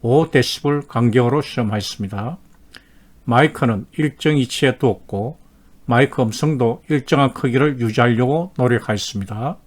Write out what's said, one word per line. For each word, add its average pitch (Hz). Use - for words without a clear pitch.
오 143
데시벨 143
간격으로 120
시험하였습니다. 107
마이크는 123
일정 151
위치에 127
두었고 110
마이크 131
음성도 123
일정한 139
크기를 135
유지하려고 123
노력하였습니다. 110